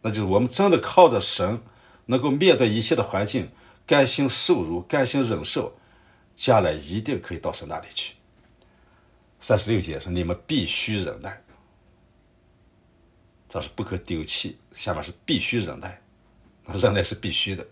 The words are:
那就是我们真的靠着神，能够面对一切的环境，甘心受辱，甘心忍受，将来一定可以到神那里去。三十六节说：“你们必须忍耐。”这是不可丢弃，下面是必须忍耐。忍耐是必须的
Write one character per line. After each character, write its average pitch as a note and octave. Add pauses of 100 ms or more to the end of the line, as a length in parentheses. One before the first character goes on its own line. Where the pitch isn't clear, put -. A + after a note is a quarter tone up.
那 A2+
就 G#2
是 G#2+
我 F#2+
们 B2
真 G3
的 D3
靠 -
着 A2+
神， G2+ (460)
能 B2
够 C#3
面 D3+
对 B2
一 G#2+
切 D3+
的 G#2
环 G2
境， G2+ (380)
甘 C#3+
心 C3+
受 B2+
辱， F2
甘 C#3
心 C#3
忍 G2+
受， - (640)
将 A2+
来 D#2+
一 D2+
定 A#2+
可 -
以 -
到 D#2
神 -
那 D#2+
里 -
去。 - (1200)
三 -
十 -
六 G#2+
节 D#2
说 F2+
：“你 F2
们 E2+ (100)
必 C4+
须 G#2
忍 -
耐。” - (2000)
这 -
是 -
不 -
可 F#2
丢 D#2+
弃， - (160)
下 -
面 D#2
是 - (100)
必 B2+
须 A#2+
忍 E2
耐。 F#2+ (640)
忍 G2+
耐 F#2+
是 -
必 F#2
须 G2
的 -